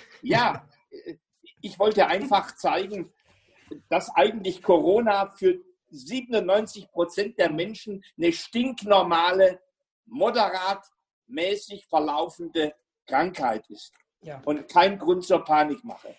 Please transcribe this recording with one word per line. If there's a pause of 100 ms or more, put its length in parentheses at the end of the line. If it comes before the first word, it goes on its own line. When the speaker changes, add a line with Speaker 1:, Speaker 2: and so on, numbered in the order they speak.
(220)
Speaker 1:
Ja, (240)
<laughs> (540)
ich
wollte
einfach
zeigen, (800)
dass
eigentlich
Corona
für (300)
siebenundneunzig
Prozent
der
Menschen (160)
eine
stinknormale, (460)
moderat (420)
mäßig
verlaufende (320)
Krankheit
ist. (300)
Speaker 2:
Ja.
Speaker 1:
Und
kein
Grund
zur
Panikmache.